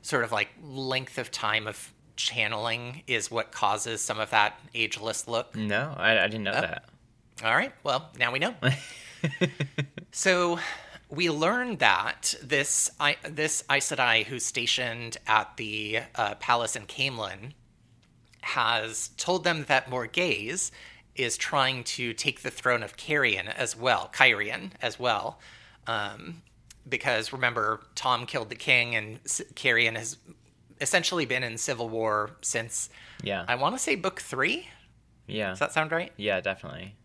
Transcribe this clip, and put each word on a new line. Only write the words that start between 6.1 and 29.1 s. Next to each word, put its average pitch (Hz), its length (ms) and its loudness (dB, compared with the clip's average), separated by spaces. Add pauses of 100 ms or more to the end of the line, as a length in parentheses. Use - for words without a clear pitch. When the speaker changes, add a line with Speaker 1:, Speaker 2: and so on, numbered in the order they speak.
Speaker 2:
I 92 80 4
didn't 107 160 -2
know 98 120 0
Speaker 1:
Oh. 131 60 2
Speaker 2:
that. - 240 -4 (580)
Speaker 1:
All 113 120 4
right, 262 180 2 (100)
well, 139 340 0
now 120 140 2
we 131 80 -2
know. 214 200 0
Speaker 2:
<laughs> - 40 -6 (1500)
Speaker 1:
So 175 480 4 (500)
we 170 200 0
learn 196 480 2
that 104 640 4
this 143 480 2 (100)
I-, 147 240 4
this 151 460 -2
Aes 139 220 2
Sedai 120 340 4
who's - 200 -4
stationed 117 720 -2 (100)
at 110 300 4
the, 107 420 -4 (160)
uh, 104 200 0
palace 120 400 2
in 104 120 -10
Caemlyn 113 640 -4 (880)
has 113 760 0
told 180 260 0
them 160 220 2
that 135 240 4
Morghese 127 840 -2 (440)
is 120 220 0
trying 131 460 2
to 120 300 -4
take - 280 -8
the 123 80 -6
throne 120 320 0
of 104 140 -10
Cairhien 113 580 0
as - 220 -2
well, 120 380 0
Cairhien 123 580 2 (100)
as 117 160 -4
well. 117 420 0 (460)
Um, 110 560 -6 (460)
because 120 460 -2
remember, 113 480 0 (140)
Tom 123 300 0
killed 110 240 -4
the - 60 -8
king, 120 400 2
and 110 300 -4